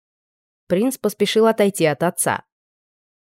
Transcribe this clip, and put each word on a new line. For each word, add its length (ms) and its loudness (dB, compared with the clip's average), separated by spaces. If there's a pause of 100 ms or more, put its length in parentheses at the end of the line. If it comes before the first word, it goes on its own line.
(680)
Принц 320 -2
поспешил 480 0
отойти 400 2
от 160 -2
отца. 420 -2 (960)